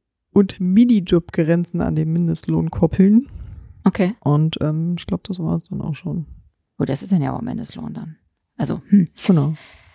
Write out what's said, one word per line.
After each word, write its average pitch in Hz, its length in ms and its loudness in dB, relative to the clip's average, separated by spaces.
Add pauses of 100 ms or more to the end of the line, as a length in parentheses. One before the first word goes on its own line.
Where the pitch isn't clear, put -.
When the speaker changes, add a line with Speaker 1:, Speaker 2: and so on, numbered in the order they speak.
(320)
Speaker 1:
und 202 300 4
Midi-Job-Grenzen 180 1200 2
an 151 140 -2
den 156 180 0
Mindestlohn 165 580 -2
koppeln. 202 560 4 (560)
Speaker 2:
Okay. 190 380 0
Speaker 1:
Und, 151 400 2
ähm, 160 360 -2
ich - 80 -16
glaub, 175 200 -6
das 185 140 -8
war's 165 300 -4
dann 143 120 -8
auch 151 140 -6
schon. 151 320 -8 (500)
Speaker 2:
Oh, - 80 -2
das 135 180 -4
ist 180 80 -8
dann 175 100 2
ja 131 140 -4
auch - 60 -8
Mindestlohn - 520 -10
dann. 160 220 -14 (400)
Also, 135 320 -4
hm. 190 220 4 (180)
Speaker 1:
Genau. 156 260 2 (420)